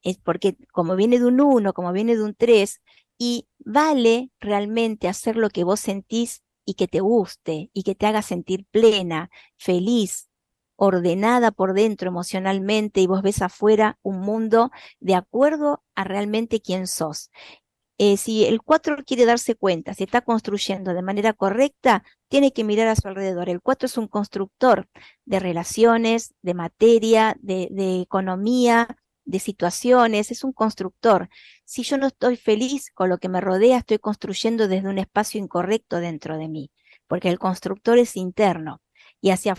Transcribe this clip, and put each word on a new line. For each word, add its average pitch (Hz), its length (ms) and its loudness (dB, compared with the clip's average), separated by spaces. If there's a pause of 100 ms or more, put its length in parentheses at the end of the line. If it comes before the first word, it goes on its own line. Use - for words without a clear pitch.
Es 185 160 -6
porque 180 380 -2 (160)
como 175 240 -2
viene 240 240 2
de 240 60 0
un 254 140 4
uno, 247 340 4
como 180 180 -6
viene 226 240 0
de 214 80 -2
un 214 100 -6
tres, 220 460 2 (380)
y 240 280 -4 (140)
vale 254 720 2 (100)
realmente 208 680 -2
hacer 220 300 -4
lo 226 120 0
que 175 140 -4
vos 185 160 0
sentís 220 640 -6 (220)
y 196 100 -6
que 180 140 -2
te - 100 -2
guste, 185 760 -2
y 190 120 -8
que 190 100 -4
te 208 120 -2
haga 214 140 0
sentir 190 520 -6
plena, 190 580 2 (260)
feliz, 190 720 -2 (460)
ordenada 196 760 2
por 190 220 -2
dentro 202 340 0
emocionalmente, 190 920 -2
y 185 60 4
vos 190 160 0
ves 202 200 0
afuera 214 600 2
un 190 200 -6
mundo 226 500 0 (260)
de 185 160 0
acuerdo 294 680 0 (100)
a - 80 -6
realmente 208 580 -4
quién 185 280 -6
sos. - 420 -8 (680)
Eh, 202 180 4
si 214 280 0
el 220 160 0
cuatro 311 360 0 (100)
quiere 240 200 2
darse 240 280 0
cuenta, 185 400 -4
si - 80 -8
está 240 200 -2
construyendo 202 720 -4
de 180 80 -6
manera 208 320 -2
correcta, 220 680 0 (240)
tiene 277 260 4
que 226 120 -4
mirar 214 240 2
a 220 80 2
su - 100 -6
alrededor. 190 420 -6
El 180 120 -4
cuatro 262 260 -2
es - 100 -6
un 220 120 -6
constructor 208 800 0 (360)
de 190 140 -4
relaciones, 226 1040 0
de 175 120 -4
materia, 220 840 4
de, 185 300 -4
de 185 300 -2
economía, 226 1000 0 (260)
de 180 140 -6
situaciones, 220 960 0
es - 100 -10
un 269 100 -6
constructor. 196 760 0 (360)
Si - 200 -10
yo 285 120 -2
no 269 120 0
estoy 247 280 -2
feliz 254 560 -2
con 185 160 -2
lo 180 100 0
que 185 100 -6
me 185 120 -2
rodea, 196 360 4
estoy 226 240 -2
construyendo 214 640 -2
desde 190 220 -2
un 196 100 -4
espacio 208 420 -4
incorrecto 180 600 -4
dentro 156 380 -8
de 160 100 -8
mí, 156 240 -12 (340)
porque 180 220 -4
el 180 100 -2
constructor 190 600 0
es 240 180 2
interno 180 640 -4 (400)
y 190 100 2
hacia 185 280 0